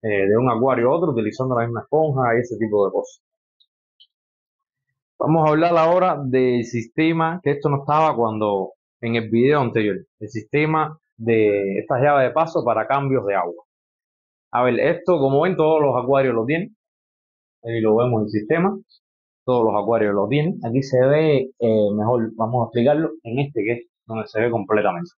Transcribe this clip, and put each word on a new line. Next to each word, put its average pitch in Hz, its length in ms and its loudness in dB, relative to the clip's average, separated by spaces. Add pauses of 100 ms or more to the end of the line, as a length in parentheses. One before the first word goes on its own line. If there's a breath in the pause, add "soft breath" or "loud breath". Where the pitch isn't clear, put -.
eh, 101 260 0
de 107 80 4
un 123 140 2
acuario 120 420 2
a 165 40 0
otro 170 140 0
utilizando 120 480 -2
la 117 60 0
misma 117 180 -6
esponja 131 540 0
y 120 40 2
ese 120 180 -8
tipo 104 280 0
de 92 60 -4
cosas. - 320 -8 (1900)
Vamos 156 300 2
a - 20 4
hablar 165 260 2
ahora 165 460 2
del 127 420 2
sistema, 160 800 -2
que 143 100 0
esto 143 160 -2
no 139 100 0
estaba 147 360 0
cuando 107 600 -2 (260)
en 117 160 -4
el 117 140 -4
video 131 300 4
anterior, 107 360 0 (240)
el 107 80 -12
sistema 156 680 -2 (200)
de 104 640 0
estas 123 240 -2
llaves 139 260 4
de 123 60 -6
paso - 300 -2
para 110 220 0
cambios 135 400 -2
de 98 80 -2
agua. 87 300 -4 (920)
A 123 100 2
ver, 123 160 2
esto 170 380 0
como 139 240 2
ven 180 140 0
todos 156 240 2
los 139 160 2
acuarios 131 380 0
lo 113 100 0
tienen, 160 320 -4 (880)
ahí 117 160 -2
lo 110 160 4
vemos 120 240 2
en 104 40 0
el 107 40 -6
sistema, 170 500 0 (680 soft breath)
todos 123 180 2
los 104 180 0
acuarios 107 320 0
lo 101 140 0
tienen. 151 340 -2
Aquí 120 200 -2
se 127 240 0
ve, 147 520 2
eh, 110 380 2
mejor, 113 400 -2
vamos 117 260 -2
a 113 40 -2
explicarlo 147 460 0 (100)
en 117 160 -6
este 139 240 -4
que 110 100 -2
es 120 140 -8 (180)
donde 110 220 -10
se 107 160 -4
ve 120 80 0
completamente. 101 680 -2